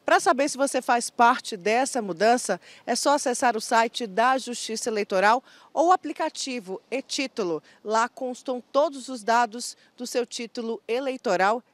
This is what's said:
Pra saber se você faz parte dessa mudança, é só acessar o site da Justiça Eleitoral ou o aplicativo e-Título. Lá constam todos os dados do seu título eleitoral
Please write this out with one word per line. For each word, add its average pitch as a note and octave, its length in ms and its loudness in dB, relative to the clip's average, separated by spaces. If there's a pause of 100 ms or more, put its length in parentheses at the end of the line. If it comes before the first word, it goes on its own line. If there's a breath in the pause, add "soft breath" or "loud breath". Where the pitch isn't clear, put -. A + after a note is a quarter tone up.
Pra F4 140 4
saber C#4+ 300 2
se B3+ 80 -6
você C4+ 240 0
faz A#3+ 280 0
parte A#3 480 2
dessa A3+ 440 0
mudança, G3+ 600 0 (240 loud breath)
é B3 100 -2
só C#4+ 200 2
acessar B3 420 0
o A3+ 40 -4
site A#3 440 0
da A3+ 320 2
Justiça A#3 520 -6
Eleitoral G#3+ 540 2 (300 loud breath)
ou D4+ 140 2
o F4+ 40 6
aplicativo C#4 880 -4 (120)
e-Título. A3+ 720 -4 (220 soft breath)
Lá A3 240 0
constam B3 640 -8
todos C#4 380 -2
os B3 140 -10
dados A#3 520 0 (220 soft breath)
do B3 80 -10
seu A#3+ 200 -2
título A#3 640 -8
eleitoral A#3 760 0 (100)